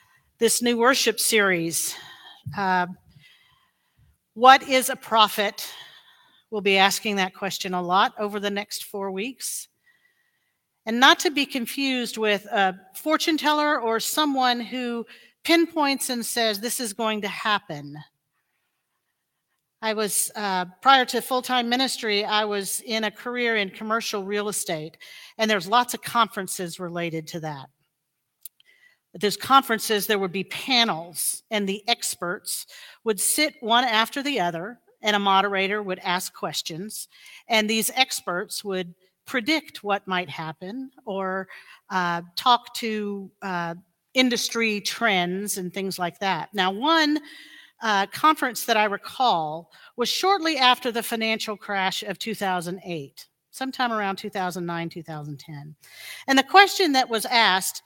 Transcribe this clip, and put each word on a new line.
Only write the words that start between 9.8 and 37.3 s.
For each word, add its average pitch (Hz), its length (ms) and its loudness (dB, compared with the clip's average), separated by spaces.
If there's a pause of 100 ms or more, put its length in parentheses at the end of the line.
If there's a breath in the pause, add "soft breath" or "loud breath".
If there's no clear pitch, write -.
And 226 120 -2
not 294 200 8
to 349 120 0
be 277 140 0
confused 254 720 -2
with 208 300 0
a 190 340 0 (140)
fortune 311 420 0
teller 294 420 2
or 226 220 0
someone 254 600 0
who 233 440 -6 (400 loud breath)
pinpoints 311 640 2
and 240 160 -4
says, 220 340 0
"This 226 220 -6
is 214 140 -6
going 220 260 -2
to 202 80 -4
happen." 156 720 -4 (1900)
I 220 100 0
was, 214 420 0
uh, 190 300 0 (140)
prior 269 260 8
to 233 140 -2
full-time 247 480 -2
ministry, 233 560 0
I 214 200 2
was 202 380 -4
in 220 200 -4
a 214 80 -2
career 240 460 -2
in 202 120 0
commercial 220 540 -4
real 208 260 -4
estate, 160 480 -6 (420 loud breath)
and 220 120 2
there's 185 160 2
lots 247 260 4
of - 100 -8
conferences 190 760 -2
related 170 500 -6
to 170 120 -10
that. 143 280 -8 (1400 soft breath)
At 170 100 -8
those 208 140 0
conferences, 226 720 2
there 208 140 2
would 190 100 -2
be 190 140 -4
panels, 185 1080 -2
and 208 180 0
the 202 200 -6
experts - 800 -6 (340 loud breath)
would 214 160 -2
sit - 420 0
one 233 220 4
after 226 400 0
the 277 160 -2
other, 175 400 -4 (220)
and 208 160 2
a - 20 0
moderator 196 640 2
would 185 160 -6
ask 180 340 -4
questions, - 760 -8 (400 loud breath)